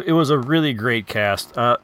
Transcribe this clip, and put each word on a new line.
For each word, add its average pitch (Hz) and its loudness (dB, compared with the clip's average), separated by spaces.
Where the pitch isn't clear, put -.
it 165 -2
was 160 2
a 151 4
really 147 0
great 113 -2
cast. 101 -2
Uh, 120 2